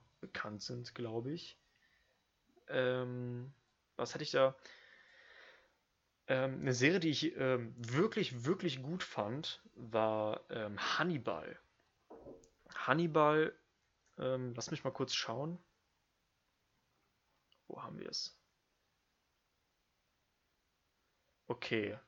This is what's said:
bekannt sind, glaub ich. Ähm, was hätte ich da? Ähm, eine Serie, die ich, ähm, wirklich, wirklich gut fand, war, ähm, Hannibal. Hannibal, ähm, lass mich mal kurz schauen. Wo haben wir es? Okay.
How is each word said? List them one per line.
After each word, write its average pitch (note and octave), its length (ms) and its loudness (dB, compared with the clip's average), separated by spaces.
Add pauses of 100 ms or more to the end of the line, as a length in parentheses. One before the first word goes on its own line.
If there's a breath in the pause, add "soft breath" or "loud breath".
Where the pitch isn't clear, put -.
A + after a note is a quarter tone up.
(220)
bekannt G#2 400 -8
sind, B2 340 -8
glaub A#2 300 -4
ich. D#3 320 -6 (1120)
Ähm, B2+ 840 -2 (420)
was - 180 -4
hätte D3+ 100 -6
ich - 80 -6
da? C3+ 240 6 (1700 loud breath)
Ähm, C3 340 2
eine C3 120 4
Serie, C#3 260 6
die E3 100 4
ich, D#3 280 0
ähm, B2 400 2
wirklich, B2 680 0
wirklich D#3 360 0
gut E3 220 -4
fand, A#2+ 580 -4 (140)
war, A2 760 0
ähm, G#2 300 -6
Hannibal. B2 800 0 (1120)
Hannibal, D#3 800 4 (640)
ähm, B2+ 380 -2
lass A#2 160 -6
mich D3 120 -4
mal C3 80 0
kurz C3 220 -2
schauen. D3 460 -2 (2000)
Wo - 160 -8
haben - 160 -10
wir - 100 -8
es? - 300 -6 (3000)
Okay. G#2+ 480 0 (120)